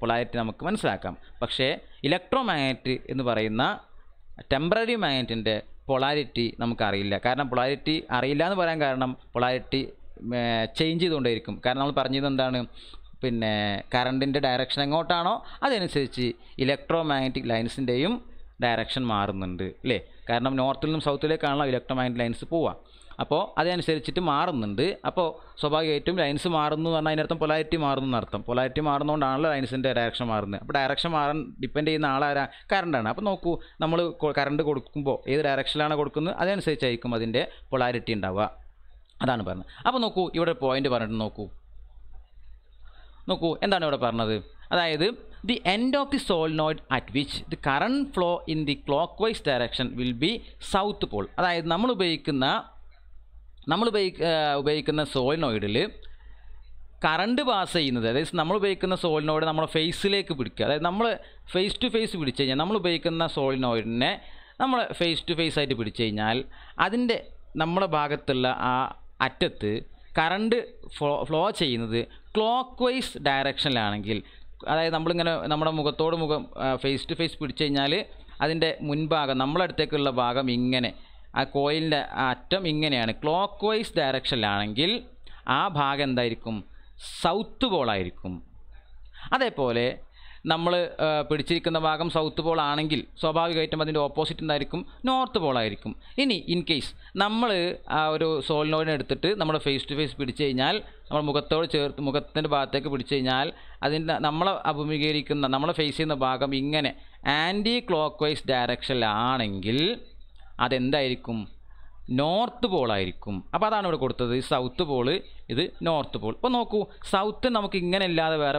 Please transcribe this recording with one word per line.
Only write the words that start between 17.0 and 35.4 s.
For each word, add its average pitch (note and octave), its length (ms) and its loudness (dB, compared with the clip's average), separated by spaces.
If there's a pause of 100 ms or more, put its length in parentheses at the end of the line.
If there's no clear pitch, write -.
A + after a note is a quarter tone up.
ലൈൻസിൻ്റെയും B2 640 0 (500)
ഡയറക്ഷൻ A#2 380 0 (100)
മാറുന്നുണ്ട്, F#2+ 540 0 (160)
അല്ലേ? A#2 180 2 (300)
കാരണം B2 320 2
നോർത്തിൽ C3+ 280 0
നിന്നും D#3 200 -2
സൗത്തിലേക്കാണല്ലോ D3 640 0
ഇലക്ട്രോമാഗ്നറ്റിക് B2 500 0
ലൈൻസ് A#2 300 -4
പോവുക. C#3 180 2 (500)
അപ്പോൾ D3+ 180 2 (200)
അതനുസരിച്ചിട്ട് E3 680 0
മാറുന്നുണ്ട്. C#3 560 0 (240)
അപ്പോൾ E3+ 180 0 (340)
സ്വാഭാവികമായിട്ടും D#3 600 0
ലൈൻസ് D3 340 0
മാറുന്നു D3+ 340 2
എന്ന് E3 80 2
പറഞ്ഞാൽ D#3 160 2
അതിനർത്ഥം D#3 300 0
പൊളാരിറ്റി D#3 420 2
മാറുന്നു C3+ 260 2
എന്നർത്ഥം. G#2+ 380 -2
പൊളാരിറ്റി C3 400 0
മാറുന്നതുകൊണ്ടാണല്ലോ C#3+ 640 2
ലൈൻസിൻ്റെ C3 460 0
ഡയറക്ഷൻ A#2 340 0
മാറുന്നത്. G2+ 300 -2
അപ്പോൾ C3 160 -4
ഡയറക്ഷൻ C#3 380 0
മാറാൻ D3+ 220 2 (240)
ഡിപ്പെൻഡ് D3 280 0
ചെയ്യുന്ന D#3 260 2
ആളാരാ? C#3+ 280 2 (280)
കറണ്ടാണ്. D#3+ 400 2
അപ്പോൾ F#3+ 180 -4
നോക്കൂ, F3 220 -2 (300)
നമ്മൾ E3 160 2 (240)
കൊ-, D3 160 0
കറണ്ട് C#3+ 300 2
കൊടുക്കുമ്പോൾ C#3 480 0 (160)
ഏത് D3+ 160 2